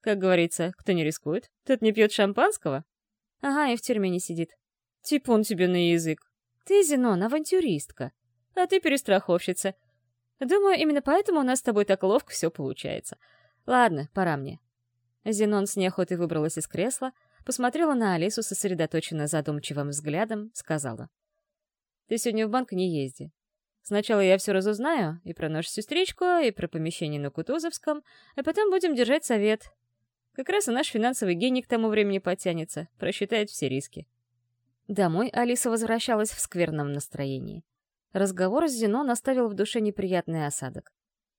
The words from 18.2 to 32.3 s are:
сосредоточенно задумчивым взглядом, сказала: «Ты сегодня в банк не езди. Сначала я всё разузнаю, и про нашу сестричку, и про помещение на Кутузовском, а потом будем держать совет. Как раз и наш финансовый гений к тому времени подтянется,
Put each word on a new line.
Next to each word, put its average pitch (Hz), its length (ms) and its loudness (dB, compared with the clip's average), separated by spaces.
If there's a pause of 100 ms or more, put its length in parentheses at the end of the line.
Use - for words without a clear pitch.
сосредоточенно 165 840 -2
задумчивым 147 640 -2
взглядом, 202 640 -4
сказала: 135 560 -6 (960)
«Ты 233 100 -2
сегодня 220 300 0
в - 20 -4
банк 254 240 -2
не 180 300 0
езди. 135 280 -10 (500)
Сначала 208 400 0
я 190 160 8
всё 196 160 0
разузнаю, 202 680 0
и 165 100 -10
про 160 160 -4
нашу 156 200 -4
сестричку, 349 560 -2
и 330 260 2
про - 160 -6
помещение 156 520 -4
на 143 120 -6
Кутузовском, 302 720 -6 (320)
а 269 80 -6
потом 392 260 2
будем 349 260 2
держать 247 300 2
совет. 214 380 0 (680)
Как 262 160 -8
раз 392 180 0
и 240 40 0
наш 262 160 0
финансовый 220 480 0
гений 254 260 0
к - 60 -12
тому 226 220 2
времени 208 300 2
подтянется, 170 680 -4 (100)